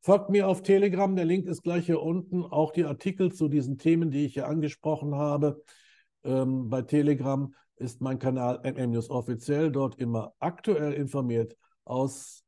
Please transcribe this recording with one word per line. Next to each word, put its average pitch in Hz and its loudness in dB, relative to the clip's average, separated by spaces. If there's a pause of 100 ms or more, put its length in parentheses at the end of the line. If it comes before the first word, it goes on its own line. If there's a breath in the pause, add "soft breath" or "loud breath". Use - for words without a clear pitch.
Folgt 196 4
mir 196 4
auf 190 0
Telegram, 196 4
der 180 0
Link 180 2
ist 170 -6
gleich 170 -2
hier 170 0
unten. 180 -2
Auch 156 0
die 170 0
Artikel 185 -2
zu 156 -2
diesen 135 0
Themen, 165 2
die 143 0
ich 135 -4
hier 139 -4
angesprochen 147 -2
habe, 147 0 (640 soft breath)
ähm, 131 0
bei 127 0
Telegram 139 2 (240 loud breath)
ist 123 -10
mein 135 -2
Kanal 127 0
M 131 -4
M 123 -2
News 117 -2
Offiziell, 135 -2
dort 135 -2
immer 117 -4
aktuell 151 -2
informiert 127 -2 (300)
aus 135 -6